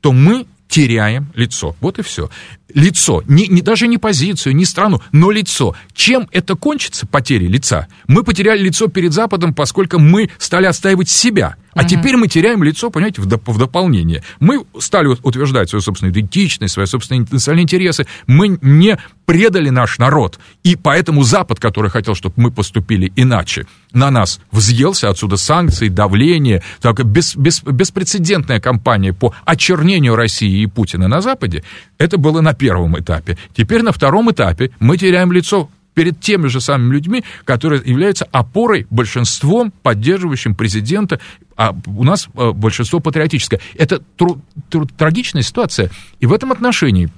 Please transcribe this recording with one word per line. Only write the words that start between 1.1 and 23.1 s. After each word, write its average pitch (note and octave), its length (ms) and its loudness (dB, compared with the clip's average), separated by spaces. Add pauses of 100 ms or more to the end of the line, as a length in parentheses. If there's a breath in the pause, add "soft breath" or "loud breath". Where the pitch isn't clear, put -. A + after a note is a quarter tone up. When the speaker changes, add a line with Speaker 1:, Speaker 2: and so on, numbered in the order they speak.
Speaker 1:
лицо. G#2+ 460 -6
Вот F#3 180 -4
и A3 40 -8
все. - 280 -8 (420 loud breath)
Лицо. D3 560 2
Не, E3 180 4
не, F3+ 160 2
даже A3 240 0
не A#3 120 0
позицию, D#3+ 580 -2
не F3+ 80 2
страну, F#3 360 0 (120)
но E3 180 6
лицо. F3+ 460 -2 (160 loud breath)
Чем B3 400 0
это F#3 240 -2
кончится, - 500 -4
потеря A#2+ 400 0
лица? F#2 400 -2 (220 soft breath)
Мы F3+ 160 4
потеряли G3+ 380 0
лицо F#3 260 0
перед E3+ 240 -2
Западом, F#3 420 -2
поскольку E3+ 460 -2
мы F3+ 380 4
стали F#3 280 0
отстаивать F#3 420 0
себя. G3 460 0 (200)
А - 60 -2
Speaker 2:
Мгм. F3 80 2
Speaker 1:
теперь A3 280 2
мы A3+ 120 2
теряем G3 340 2
лицо, D#3+ 280 -2
понимаете, F#3 300 -4
в G2 60 -2
доп-, A2+ 260 -2
в G#2 60 -2
дополнение. A#2 640 0 (180 loud breath)
Мы A#3+ 240 2 (140)
стали F3 280 0
ут-, B2 160 0
утверждать C3 480 0
свою G2+ 120 -2
собственную F#2 300 -2
идентичность, G#2+ 640 -2
свои G2 120 -2
собственные B2 440 -4
национальные D3 340 2
интересы. F3 420 0 (200 loud breath)
Мы F3 340 4
не D#3+ 380 6 (280 loud breath)
предали F3 440 2
наш B2 280 0
народ. B2+ 400 0 (240 soft breath)
И F3+ 140 2
поэтому D3+ 480 2
Запад, A#2 360 0
который G#2 300 -2
хотел, A2 240 -4
чтобы - 220 -8
мы A#2+ 140 2
поступили F#2+ 680 -2